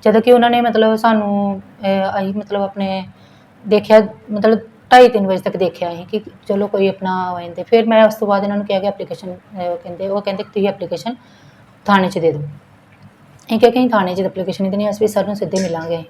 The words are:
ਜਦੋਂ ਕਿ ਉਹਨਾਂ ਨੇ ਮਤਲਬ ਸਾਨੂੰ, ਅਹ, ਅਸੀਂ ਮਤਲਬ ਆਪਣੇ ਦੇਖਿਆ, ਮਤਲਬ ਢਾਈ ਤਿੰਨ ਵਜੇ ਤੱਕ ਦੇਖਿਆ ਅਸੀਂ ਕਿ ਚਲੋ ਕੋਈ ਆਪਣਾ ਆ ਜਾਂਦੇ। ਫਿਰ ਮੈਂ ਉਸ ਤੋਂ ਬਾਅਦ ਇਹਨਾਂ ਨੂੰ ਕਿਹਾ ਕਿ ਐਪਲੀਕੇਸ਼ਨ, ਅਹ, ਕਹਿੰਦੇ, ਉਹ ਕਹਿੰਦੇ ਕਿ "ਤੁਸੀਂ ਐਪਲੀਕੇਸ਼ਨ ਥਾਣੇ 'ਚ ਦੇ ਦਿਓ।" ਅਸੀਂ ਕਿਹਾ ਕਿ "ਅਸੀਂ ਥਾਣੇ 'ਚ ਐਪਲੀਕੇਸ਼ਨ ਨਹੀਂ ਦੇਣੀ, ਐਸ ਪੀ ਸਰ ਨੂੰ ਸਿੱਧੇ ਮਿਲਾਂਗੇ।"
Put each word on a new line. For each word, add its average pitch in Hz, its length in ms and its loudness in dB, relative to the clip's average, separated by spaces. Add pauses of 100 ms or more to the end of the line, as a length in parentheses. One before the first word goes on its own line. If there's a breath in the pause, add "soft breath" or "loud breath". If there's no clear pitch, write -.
ਜਦੋਂ 220 180 4
ਕਿ 247 120 4
ਉਹਨਾਂ 240 180 6
ਨੇ 240 100 2
ਮਤਲਬ 220 360 2
ਸਾਨੂੰ, 202 640 0 (200)
ਅਹ, 196 360 -2
ਅਸੀਂ 196 160 -4
ਮਤਲਬ 202 280 -4
ਆਪਣੇ 190 460 -6 (600 soft breath)
ਦੇਖਿਆ, 208 400 4 (220)
ਮਤਲਬ 214 280 0 (340)
ਢਾਈ 254 160 10
ਤਿੰਨ 214 180 0
ਵਜੇ 185 160 -2
ਤੱਕ 202 140 -6
ਦੇਖਿਆ 175 360 -4
ਅਸੀਂ 170 140 -14
ਕਿ 214 140 -6 (280)
ਚਲੋ 202 180 -2
ਕੋਈ 196 220 0
ਆਪਣਾ 185 420 -4
ਆ 175 120 -8
ਜਾਂਦੇ। 175 200 -12
ਫਿਰ 226 240 2
ਮੈਂ 220 200 6
ਉਸ 214 80 2
ਤੋਂ 214 140 -4
ਬਾਅਦ 196 140 2
ਇਹਨਾਂ 202 140 -4
ਨੂੰ 202 100 -6
ਕਿਹਾ 202 140 0
ਕਿ 196 60 -4
ਐਪਲੀਕੇਸ਼ਨ, 185 480 -8
ਅਹ, 180 420 -8
ਕਹਿੰਦੇ, 175 320 -10
ਉਹ 196 140 -4
ਕਹਿੰਦੇ 196 200 -6
ਕਿ - 60 -12
"ਤੁਸੀਂ 202 200 0
ਐਪਲੀਕੇਸ਼ਨ 190 480 -8 (680 soft breath)
ਥਾਣੇ 190 240 2
'ਚ 185 100 -4
ਦੇ 160 140 2
ਦਿਓ।" 147 80 -6
ਅਸੀਂ - 1200 -10
ਕਿਹਾ 233 100 8
ਕਿ 240 80 -2
"ਅਸੀਂ 254 120 2
ਥਾਣੇ 190 240 0
'ਚ 185 60 -4
ਐਪਲੀਕੇਸ਼ਨ 185 420 -4
ਨਹੀਂ 190 80 -2
ਦੇਣੀ, 208 160 -2
ਐਸ 208 120 -4
ਪੀ 214 80 2
ਸਰ 202 200 0
ਨੂੰ 202 100 -6
ਸਿੱਧੇ 190 260 -2
ਮਿਲਾਂਗੇ।" 165 480 -6